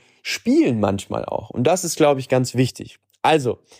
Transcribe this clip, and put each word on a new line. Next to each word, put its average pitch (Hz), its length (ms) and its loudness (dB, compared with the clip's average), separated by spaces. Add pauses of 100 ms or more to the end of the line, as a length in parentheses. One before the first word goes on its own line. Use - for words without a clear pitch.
(220)
spielen 240 580 0
manchmal - 460 -4
auch. - 240 -6
Und 123 140 -4
das 175 200 2
ist, 170 140 -6
glaube 147 220 4
ich, 131 100 -12
ganz 127 240 0
wichtig. - 460 -2 (240)
Also, 135 340 2 (220)